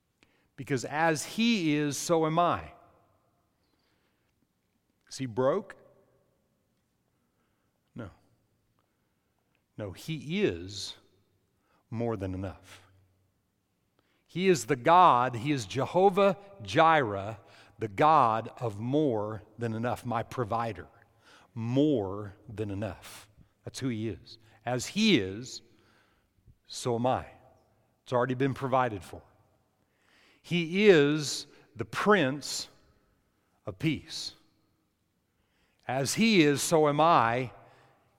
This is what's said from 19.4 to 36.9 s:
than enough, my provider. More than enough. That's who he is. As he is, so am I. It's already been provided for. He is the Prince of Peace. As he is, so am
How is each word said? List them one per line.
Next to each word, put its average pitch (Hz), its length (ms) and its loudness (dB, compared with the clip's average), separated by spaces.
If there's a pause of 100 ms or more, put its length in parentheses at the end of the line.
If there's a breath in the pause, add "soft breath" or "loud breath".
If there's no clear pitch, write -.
than 113 160 -6
enough, 113 320 -6
my 117 180 -4
provider. 113 640 -6 (680 soft breath)
More 113 800 -2 (180)
than 104 160 -8
enough. 98 580 -12 (360)
That's - 160 -16
who 135 80 -6
he 110 220 -6
is. - 280 -16 (300 soft breath)
As 123 180 -4
he 208 320 2
is, 101 440 -6 (1080 soft breath)
so - 280 -6
am 120 100 -2
I. 113 180 -2 (800)
It's - 80 -14
already 127 220 0
been 131 200 -2
provided 123 480 -2
for. - 200 -18 (1200 soft breath)
He 175 480 2
is 147 580 4 (300 soft breath)
the 110 80 -6
Prince 151 840 0 (1000)
of 101 140 -12
Peace. 131 540 -8 (1500)
As 131 260 -2
he 214 280 4
is, 143 200 4
so 156 280 2
am 147 100 0